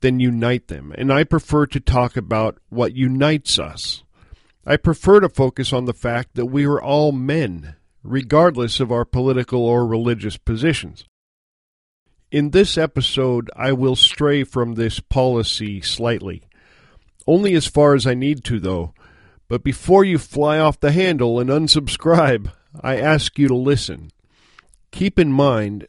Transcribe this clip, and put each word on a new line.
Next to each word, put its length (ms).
than 180
unite 500
them, 280
and 160
I 100
prefer 440
to 120
talk 380
about 400
what 260
unites 640
us. 440
I 100
prefer 440
to 100
focus 420
on 140
the 80
fact 400
that 140
we 180
are 160
all 300
men, 640
regardless 760
of 120
our 140
political 580
or 220
religious 500
positions. 720
In 200
this 280
episode, 800
I 160
will 240
stray 480
from 300
this 260
policy 800
slightly. 640
Only 280
as 140
far 260
as 120
I 100
need 280
to, 160
though. 340
But 160
before 400
you 140
fly 420
off 220
the 100
handle 480
and 100
unsubscribe, 1000
I 160
ask 420
you 80
to 80
listen. 560
Keep 280
in 120
mind 560